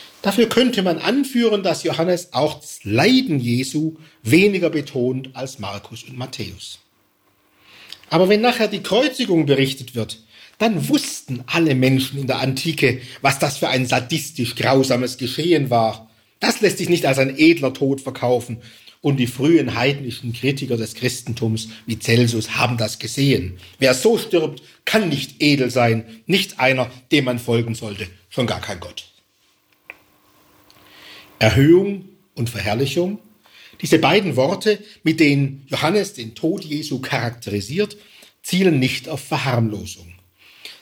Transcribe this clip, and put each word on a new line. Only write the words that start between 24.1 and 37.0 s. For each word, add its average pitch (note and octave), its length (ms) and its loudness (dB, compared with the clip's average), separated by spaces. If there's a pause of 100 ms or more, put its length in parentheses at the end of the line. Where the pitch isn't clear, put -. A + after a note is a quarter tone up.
stirbt, D#3 460 -2 (200)
kann G#3+ 260 0
nicht - 320 -6
edel C#3 280 4
sein, A2+ 560 0
nicht F#3+ 340 -2
einer, B2+ 320 2 (200)
dem C#3+ 140 4
man B2 140 -2
folgen A#2 360 -2
sollte, G#2 320 -10 (220)
schon B2 180 -4
gar F#2 140 -6
kein G2 180 -10
Gott. - 260 -16 (2250)
Erhöhung F3 680 4 (280)
und A#2+ 160 -4
Verherrlichung, C#3 720 -2 (600)
diese D#3 180 4
beiden E3 360 2
Worte, F#3+ 440 0 (240)
mit D#3+ 160 0
denen C#3 500 2
Johannes F#3+ 440 0
den A2+ 200 -14
Tod F#3+ 320 -4
Jesu D3 340 -6
charakterisiert, A#2+ 960 -4 (460)